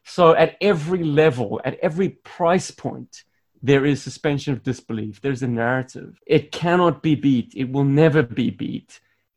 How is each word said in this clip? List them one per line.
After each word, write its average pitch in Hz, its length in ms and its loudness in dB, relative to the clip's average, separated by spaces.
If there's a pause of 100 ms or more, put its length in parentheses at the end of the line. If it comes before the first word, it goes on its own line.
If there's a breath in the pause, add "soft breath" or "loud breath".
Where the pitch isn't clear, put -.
So 165 320 4
at 160 260 2
every 180 420 0
level, 135 600 0
at 131 160 -6
every 175 300 -2
price - 600 -2
point, - 540 -14 (400)
there 139 220 4
is 139 180 -2
suspension 143 500 -4
of 110 80 -8
disbelief. 110 600 -8
There's 135 220 -6
a 127 40 -2
narrative. 123 800 -4
It 151 240 2
cannot 175 500 0
be 156 140 2
beat. 123 400 0
It 131 160 -6
will 139 140 0
never 147 360 4
be 120 300 -2
beat. - 480 -10 (380)